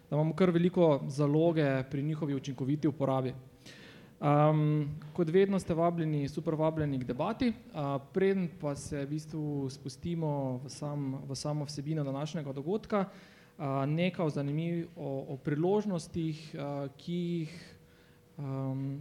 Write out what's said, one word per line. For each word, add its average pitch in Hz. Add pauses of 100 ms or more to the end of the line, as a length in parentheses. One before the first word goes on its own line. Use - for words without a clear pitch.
(100)
da 143
imamo 156
kar 180
veliko 170
zaloge 147
pri 143
njihovi 151
učinkoviti 139
uporabi. 131 (880)
Ehm, 151 (300)
kot 175
vedno 196
ste 180
vabljeni, 156
super 156
vabljeni 151
k 127
debati. 185
Eh, 139 (140)
preden 190 (120)
pa 143
se 143
v 139
bistvu 151
spustimo 143
v 127
sam, 147
v 139
samo 147
vsebino 147
današnjega 143
dogodka, 190
eh, -
nekaj 175
o 151
zanimiv-, 160 (100)
o, 139
o 139
priložnostih, 165
eh, 143
ki -
jih, 170 (640)
ehm, 135